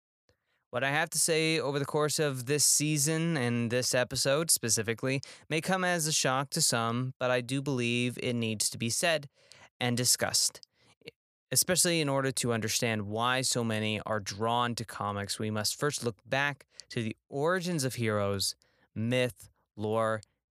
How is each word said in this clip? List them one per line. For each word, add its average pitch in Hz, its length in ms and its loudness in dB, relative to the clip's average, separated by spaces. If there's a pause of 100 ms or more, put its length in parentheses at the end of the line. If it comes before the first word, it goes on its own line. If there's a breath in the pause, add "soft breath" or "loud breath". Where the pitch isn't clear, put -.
(720)
What 123 120 -2
I 135 60 2
have 156 220 2
to 160 60 -4
say 160 400 2
over 139 220 0
the 139 60 -2
course 151 340 0
of 131 280 -2
this 143 180 2
season 156 720 2
and 120 340 0
this 123 240 0
episode 135 560 2
specifically 117 720 0 (280 loud breath)
may 156 120 -2
come 185 240 0
as 175 200 2
a 156 60 0
shock 139 380 2
to 165 120 -2
some, 120 560 0
but 127 140 0
I 127 80 2
do 127 220 -2
believe 123 600 0
it 123 120 -2
needs 110 380 -2
to 110 60 -8
be 113 120 -2
said 156 400 0 (500 loud breath)
and 123 160 2
discussed. - 640 0 (920 soft breath)
Especially 170 520 2
in 143 80 0
order 135 240 2
to 120 180 0
understand 110 520 0
why 117 380 0
so 123 220 0
many 107 420 0
are 107 140 -2
drawn 113 560 -2
to 117 80 -6
comics, 101 560 -4
we 110 100 -2
must 107 300 -2
first 147 240 -2
look 117 220 -4
back 135 400 -2 (240 loud breath)
to 120 120 -4
the 110 140 -4 (140)
origins 165 560 0
of 123 100 -4
heroes, 104 580 0 (400 soft breath)
myth, 120 560 -2 (260)
lore, 110 460 0 (300)